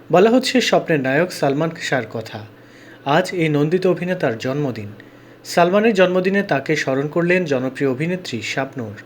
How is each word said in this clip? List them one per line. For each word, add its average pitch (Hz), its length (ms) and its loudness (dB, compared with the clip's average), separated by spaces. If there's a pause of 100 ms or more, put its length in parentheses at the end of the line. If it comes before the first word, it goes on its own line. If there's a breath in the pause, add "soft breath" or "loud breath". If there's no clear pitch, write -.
(120 loud breath)
বলা 190 180 8
হচ্ছে 254 300 2
স্বপ্নের 165 400 2
নায়ক 143 320 0
সালমান 151 380 0 (100)
শাহর 127 220 -2 (100)
কথা। 110 320 -10 (600 loud breath)
আজ 165 280 2
এই 170 160 0
নন্দিত 151 380 2
অভিনেতার 175 520 -2
জন্মদিন। 127 540 -4 (520 loud breath)
সালমানের 202 500 2
জন্মদিনে 185 480 2
তাকে 151 340 -2
স্মরণ 139 320 -2
করলেন 175 360 0
জনপ্রিয় 131 460 -2
অভিনেত্রী 156 520 -4
শাবনূর। 127 640 -8